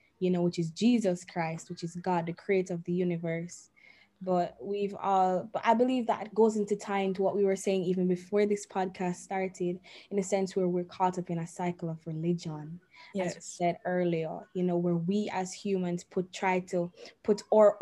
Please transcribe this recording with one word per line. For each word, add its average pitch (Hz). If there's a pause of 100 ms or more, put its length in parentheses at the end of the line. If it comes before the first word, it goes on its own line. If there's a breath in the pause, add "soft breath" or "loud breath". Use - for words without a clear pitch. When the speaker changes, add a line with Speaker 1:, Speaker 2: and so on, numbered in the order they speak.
(200)
Speaker 1:
you 180
know, 175
which 175
is 165
Jesus 208
Christ, 165
which 175
is 170
God, 175
the 170
creator 185
of 170
the 175
universe. 170 (520 soft breath)
But 180
we've 202
all, 185
but -
I 226
believe 247
that 214
goes 220
into 208
tying 196
to 190
what 190
we 202
were 190
saying 190
even 180
before 196
this 208
podcast 185
started, 185 (320 loud breath)
in 202
a 196
sense 190
where 185
we're 180
caught 180
up 175
in 170
a 165
cycle 175
of 160
religion, 160 (400 loud breath)
as 180
we -
Speaker 2:
Yes. -
Speaker 1:
said 175
earlier, 175 (140)
you 180
know, 175
where 175
we 196
as 185
humans 180
put, -
try 185
to 180 (340 loud breath)
put 208 (120)
our 208